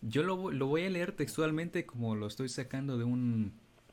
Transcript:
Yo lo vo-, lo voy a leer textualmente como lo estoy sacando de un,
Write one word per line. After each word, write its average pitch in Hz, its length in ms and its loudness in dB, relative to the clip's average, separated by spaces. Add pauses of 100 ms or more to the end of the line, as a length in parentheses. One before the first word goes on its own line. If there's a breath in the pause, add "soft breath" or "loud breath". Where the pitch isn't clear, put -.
Yo 127 220 2
lo 185 140 2
vo-, 185 140 -2
lo 135 160 2
voy 165 180 2
a 190 40 0
leer 175 240 0
textualmente 160 720 0
como 117 300 -2
lo 104 120 -2
estoy 131 220 -4
sacando 135 480 -4
de 117 80 0
un, 120 480 2 (400)